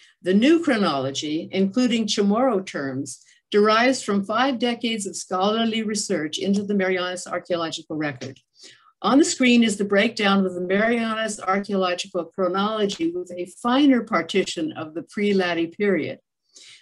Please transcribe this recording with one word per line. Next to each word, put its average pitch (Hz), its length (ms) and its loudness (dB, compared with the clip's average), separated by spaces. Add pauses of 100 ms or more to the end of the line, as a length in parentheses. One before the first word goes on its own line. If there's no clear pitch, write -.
(220)
The 180 120 2
new 302 300 4
chronology, 156 880 -2
including 214 560 0
Chamorro 208 580 0
terms, 135 560 -8 (300)
derives 220 500 4
from 202 220 0
five 240 340 0
decades 233 480 -2
of 175 120 -8
scholarly 220 680 0
research 196 540 -4
into 196 260 0
the 202 120 -2
Marianas 180 520 -2
archaeological 165 720 -6
record. 143 420 -6 (600)
On 226 180 4
the 320 60 6
screen 240 400 4
is 208 100 0
the 208 80 -2
breakdown 196 600 2
of 180 80 -2
the 180 80 -6
Marianas 220 800 -2
archaeological 190 800 -2
chronology 190 880 -2
with 180 240 -8
a 180 160 -10 (100)
finer 254 400 4
partition 175 680 -2
of 156 220 -12
the 160 100 -8
Pre-Lati 180 760 -2
period. 196 420 -2 (640)